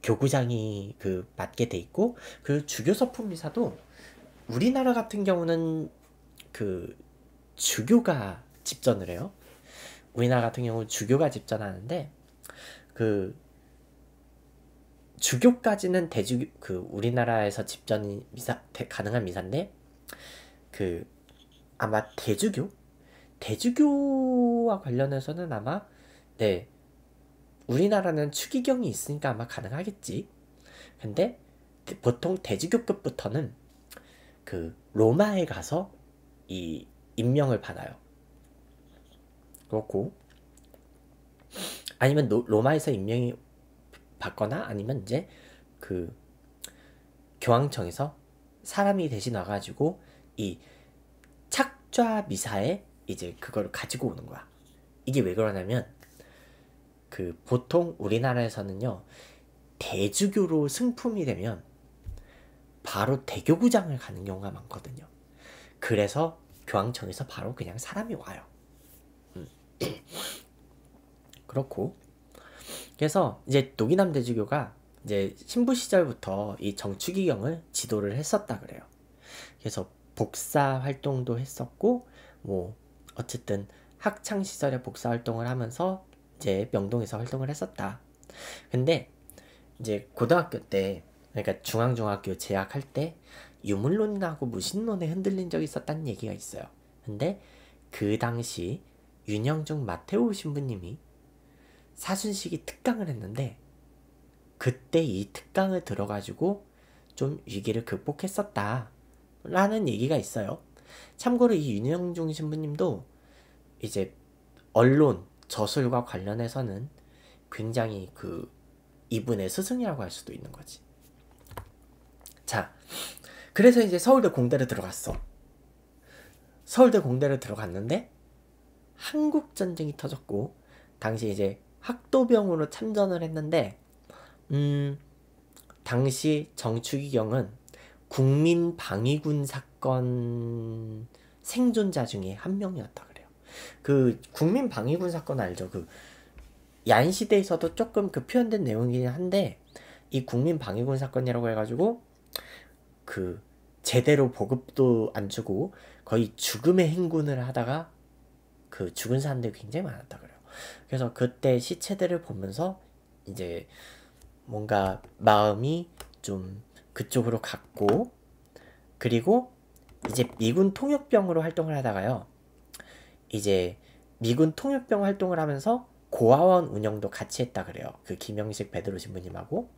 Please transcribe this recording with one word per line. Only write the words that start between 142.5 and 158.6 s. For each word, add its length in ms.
명이었다 480
그래요. 200
그 360
국민방위군 800
사건 300
알죠? 280
그 180
야인시대에서도 880
조금 360
그 140
표현된 400
내용이긴 440
한데 500
이 140
국민방위군 720
사건이라고 540
해가지고 520
그 380
제대로 480
보급도 840
안 160
주고 460
거의 300
죽음의 520
행군을 580
하다가 440